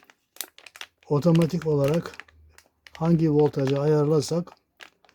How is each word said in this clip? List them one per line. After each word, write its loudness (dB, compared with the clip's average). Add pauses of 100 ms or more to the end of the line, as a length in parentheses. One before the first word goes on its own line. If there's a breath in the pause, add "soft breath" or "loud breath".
(1080)
otomatik 0
olarak -2 (840)
hangi 2
voltajı 0
ayarlarsak, 0 (640 soft breath)